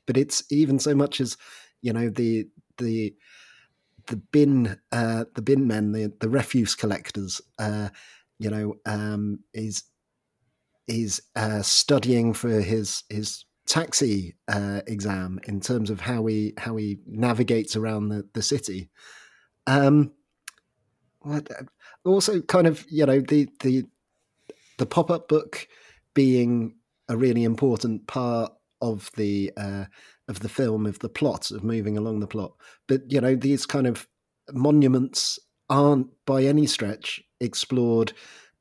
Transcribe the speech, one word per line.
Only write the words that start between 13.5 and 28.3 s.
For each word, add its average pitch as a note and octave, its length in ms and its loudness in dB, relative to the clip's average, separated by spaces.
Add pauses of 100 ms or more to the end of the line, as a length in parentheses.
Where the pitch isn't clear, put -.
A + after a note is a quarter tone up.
taxi, G#2+ 680 0 (140)
uh, G2+ 400 -2
exam F#2+ 560 -6
in G2+ 160 -6
terms A2 300 -2
of G2+ 100 -4
how A#2 260 -2
he, G#2+ 320 0
how A2+ 200 -8
he G#2 280 -4
navigates A2+ 720 0
around G#2+ 320 -2
the, G#2 260 -4
the A2+ 80 -6
city. G2 480 -4 (760)
Um, C#3+ 480 6 (1080)
what, D3 300 -6 (560)
also F#3+ 360 2
kind F3 260 4
of, D#3 220 0
you D3+ 160 2
know, C3+ 140 6
the, D3 300 2 (100)
the, C3 240 2 (920)
the A#2 80 -2
pop-up E3+ 420 0
book - 400 0 (460)
being A#2+ 640 2 (340)
a A#2 80 -2
really A#2+ 260 2
important A2+ 640 0
part A#2+ 460 -4 (260)